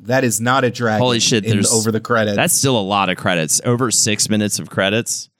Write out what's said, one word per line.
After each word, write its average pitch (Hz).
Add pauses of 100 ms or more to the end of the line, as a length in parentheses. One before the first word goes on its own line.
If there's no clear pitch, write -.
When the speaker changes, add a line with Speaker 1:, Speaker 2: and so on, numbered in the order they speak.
Speaker 1:
That 127
is 113
not 127
a 120
dragon 110
Speaker 2:
Holy 123
shit, 107
Speaker 1:
in, 113
Speaker 2:
there's 101
Speaker 1:
over 113
the 110
credits. 107
Speaker 2:
That's 156
still 131
a -
lot 98
of 90
credits. 85
Over 120
six -
minutes 104
of -
credits. 101 (100)